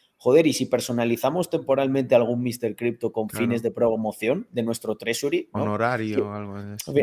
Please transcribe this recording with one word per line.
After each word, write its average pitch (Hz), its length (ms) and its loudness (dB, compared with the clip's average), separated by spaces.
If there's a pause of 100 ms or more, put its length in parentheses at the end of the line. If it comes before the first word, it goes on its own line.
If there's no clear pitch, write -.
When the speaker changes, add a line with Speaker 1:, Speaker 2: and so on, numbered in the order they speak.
(180)
Speaker 1:
"Joder, 151 300 6
¿y 131 60 4
si 127 120 -2
personalizamos 120 840 0
temporalmente 135 640 0
algún 120 300 4
mister 117 320 -4
Crypto 117 380 -2
con 110 160 -2
Speaker 2:
Claro. 120 160 -2
Speaker 1:
fines 120 180 0
de 113 80 0
promoción 113 800 0
de 117 120 -2
nuestro 110 340 -4
treasury?", 139 560 -2
¿no? 104 100 -2
Speaker 2:
Honorario 110 540 -2
Speaker 1:
Sí. 110 40 2
Speaker 2:
o 104 120 -6
algo 101 280 -10
de 101 140 -12
eso. - 280 -8